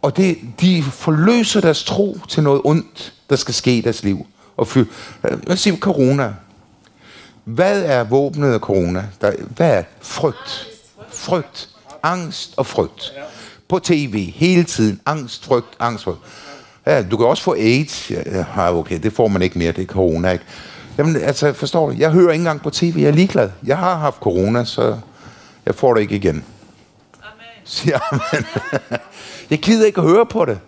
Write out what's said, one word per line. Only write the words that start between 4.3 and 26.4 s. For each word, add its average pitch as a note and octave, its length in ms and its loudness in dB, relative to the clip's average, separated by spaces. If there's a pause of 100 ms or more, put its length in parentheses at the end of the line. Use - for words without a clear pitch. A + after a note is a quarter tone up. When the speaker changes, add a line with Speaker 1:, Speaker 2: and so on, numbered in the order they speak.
Speaker 1:
Og A2+ 100 0
fy-, B2+ 180 2 (380)
lad - 280 -2
os F#3 100 0
sige F#3 160 2
corona. C#3 580 2 (1080)
Hvad F#3 380 2
er C3 220 2
våbnet C#3 480 2
af A2 80 2
corona? F#2 440 0 (160)
Der, G2+ 120 2 (240)
hvad E3 140 4
er G2 120 2 (180)
frygt? - 640 -6 (460)
Frygt. - 560 -6 (340)
Angst E3+ 540 -6
og - 100 -2
frygt. - 460 -4 (560)
På F#3 100 0
T F3 120 -4
V, G#2+ 440 -2
hele F3 300 4
tiden. G#2+ 420 0
Angst, C#3+ 380 -8
frygt, - 360 -2
angst, A#2 240 -4
frygt. E2+ 140 -6 (680)
Ja, C#3+ 160 2
du F#2+ 140 -2
kan A#2 100 4
også C3+ 160 2
få F3+ 120 0
aids. B2 560 0
Ja, - 340 -4 (120)
ja, F2 220 2
okay, E2 240 -4
det G#2+ 100 -2
får A#2 160 2
man G2 140 2
ikke F2+ 160 -2
mere, E2+ 140 0
det F#2 100 -6
er F#2 40 -6
corona, F2+ 440 0
ikke? F2+ 140 -2 (540)
Jamen, D#3 180 2
altså, C#3+ 360 0
forstår D3 380 -2
du? A#2+ 80 -6
Jeg D#3 120 2
hører F3 220 6
ikke D#3 80 0
engang D#3+ 220 -2
på D3 80 -4
T - 120 -2
V, E3+ 160 0
jeg D3 100 4
er D3 40 4
ligeglad. D3+ 380 4 (140)
Jeg C3+ 140 0
har F3+ 180 0
haft D3+ 200 -2
corona, G#2+ 480 0
så A#2 340 0 (680)
jeg - 80 -2
får B2 200 2
det A2 60 4
ikke G#2 160 -2
igen. F#2+ 180 2
Speaker 2:
Amen. D2 100 -8 (1200)